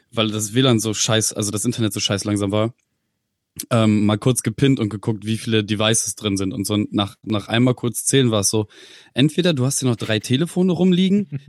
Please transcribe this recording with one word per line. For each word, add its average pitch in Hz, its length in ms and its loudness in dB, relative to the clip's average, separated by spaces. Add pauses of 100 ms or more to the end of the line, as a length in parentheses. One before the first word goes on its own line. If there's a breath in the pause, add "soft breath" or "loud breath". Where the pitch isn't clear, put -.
(100)
weil 110 200 0
das 104 240 -6
W 127 60 4
lan 123 200 4
so 110 100 -2
scheiß-, 110 440 0
also 101 160 -4
das 104 140 -4
Internet 117 280 -2
so 104 80 -6
scheiß 101 240 -2
langsam 101 260 0
war, 107 240 0 (960)
ähm, 107 360 4
mal 104 120 2
kurz 127 240 0
gepinnt 131 380 0
und 107 80 0
geguckt, 104 380 -6
wie 110 100 -2
viele 110 260 0
Devices 107 540 0
drin 98 200 -2
sind. 95 160 -4
Und 98 140 -6
so 104 120 0 (120)
nach, 101 320 -2
nach 101 260 -4
einmal 123 260 2
kurz - 320 -6
zählen 131 240 4
war 107 100 2
es 98 80 0
so, 107 180 0 (460 loud breath)
entweder 165 400 2
du 127 140 0
hast - 140 -2
hier 131 80 0
noch 120 80 2
drei 110 220 -2
Telefone 175 540 0
rumliegen, 185 680 2 (100)